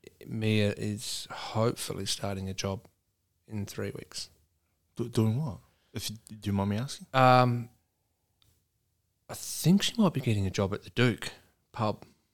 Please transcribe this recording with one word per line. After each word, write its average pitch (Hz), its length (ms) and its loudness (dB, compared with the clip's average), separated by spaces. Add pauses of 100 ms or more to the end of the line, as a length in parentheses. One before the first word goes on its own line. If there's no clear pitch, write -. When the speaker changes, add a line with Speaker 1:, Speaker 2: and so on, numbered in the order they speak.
(260)
Speaker 1:
Mia 107 520 2
is - 520 -6
hopefully - 760 -4
starting 98 420 -4
a 95 60 -6
job 98 320 -6 (600)
in 104 200 -6
three 101 280 -8
weeks. - 360 -14 (680)
Speaker 2:
Do-, 120 140 -4
doing 110 340 2
what? 104 140 -8 (340)
If - 180 -8
you, 107 60 -10 (120)
do 104 200 -8
you 98 40 0
mind 98 180 2
me 101 80 0
asking? 143 340 -8
Speaker 1:
Um, 127 560 6 (1600)
I - 60 -10
think - 480 2
she - 160 -2
might 196 140 6
be 131 80 -4
getting 104 260 2
a 92 40 0
job 98 240 0
at - 80 -6
the - 80 -18
Duke 120 420 2 (400)
pub 107 320 -2 (300)